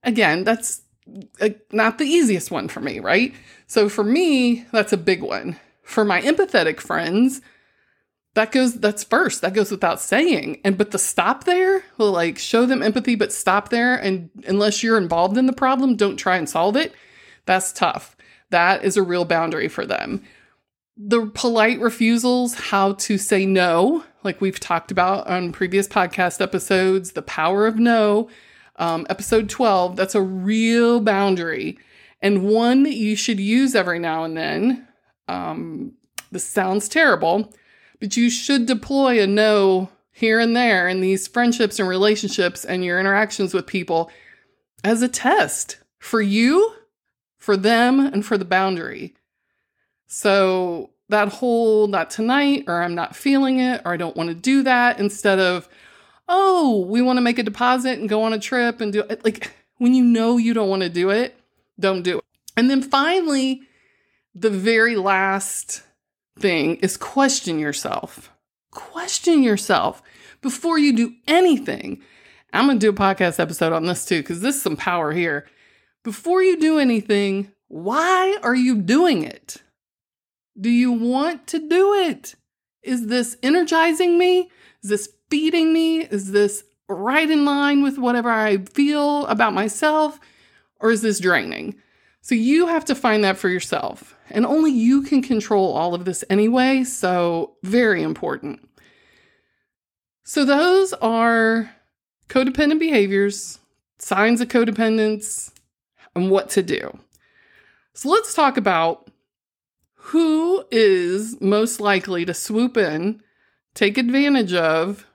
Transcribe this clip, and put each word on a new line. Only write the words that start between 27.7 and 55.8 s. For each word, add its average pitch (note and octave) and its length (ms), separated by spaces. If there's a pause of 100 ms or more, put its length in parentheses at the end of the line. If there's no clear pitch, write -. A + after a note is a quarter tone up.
no, A3+ 520 (460)
um, E3 340
episode G#3 400
twelve, F#3 460
that's F#3+ 200
a G#3 60
real A3 800
boundary. F#3+ 800 (420)
And G3 220
one A#3 400
that D4 100
you G#3+ 220
should G#3 240
use B3 340
every F3+ 260
now D#3+ 240
and D#3+ 140
then. E3 500 (400)
Um, D#3+ 680 (380)
this F#3 120
sounds F#3+ 440
terrible, G#3 640 (460)
but G3+ 160
you A#3+ 140
should A#3+ 360
deploy B3+ 560
a G3 60
no G3 640 (220)
here A3 280
and A#3 160
there G#3+ 320
in F#3 140
these F#3+ 260
friendships A#3 520
and F#3+ 80
relationships F#3+ 760
and F#3 220
your F3+ 140
interactions G3 540
with F3+ 120
people E3+ 460 (720)
as A3+ 180
a B3+ 60
test - 680 (220)
for - 220
you, B3 520 (640)
for G3+ 200
them, A#3 420
and C4+ 260
for G#3+ 120
the F#3+ 80
boundary. F#3 720 (920)
So F#3 840 (180)
that G#3 220
whole A3 580
"not F#3 220
tonight," C#4 580
or E3+ 140
"I'm F3 140
not E3+ 200
feeling C4+ 440
it," B3+ 260
or F3 80
"I E3+ 40
don't E3 200
wanna E3 160
do C4 300
that," B3 360
instead G3+ 400
of, F3+ 300 (580)